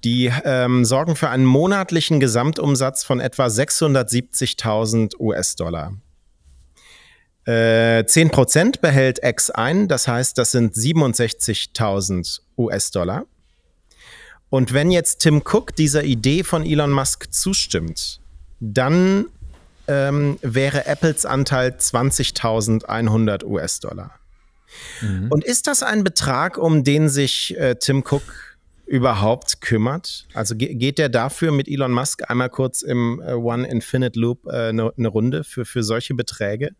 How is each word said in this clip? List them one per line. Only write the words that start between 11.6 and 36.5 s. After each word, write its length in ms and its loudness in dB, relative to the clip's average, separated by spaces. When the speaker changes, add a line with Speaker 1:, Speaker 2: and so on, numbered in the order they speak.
Speaker 1:
U-S-Dollar. 680 -2
Und 240 0
wenn 180 2
jetzt 280 0
Tim 240 4
Cook 320 -2
dieser 280 2
Idee 400 0
von 220 -2
Elon 260 2
Musk 400 -2
zustimmt, 880 -4
dann, 680 2
ähm, 540 0
wäre 440 0
Apples 400 0
Anteil 520 0
zwanzigtausendeinhundert 1700 0
U-S-Dollar. 680 -6
Speaker 2:
Mhm. 280 -4
Speaker 1:
Und 140 2
ist 240 -2
das 160 0
ein 200 0
Betrag, 540 0
um 260 4
den 260 4
sich, 480 -2
äh, 180 0
Tim 320 0
Cook 160 -2
überhaupt 760 0
kümmert? 720 -2
Also 220 -4
ge-, 200 -4
geht 220 -2
der 120 2
dafür 420 0
mit 160 0
Elon 240 -2
Musk 380 -2
einmal 200 0
kurz 340 -4
im, 420 -2
äh, 80 -6
One 340 -2
Infinite 520 -2
Loop, 280 -2
äh, 260 -4
ne, 220 -2
ne 120 -2
Runde 360 -2
für, 220 -10
für 160 -6
solche 320 -4
Beträge? 640 -6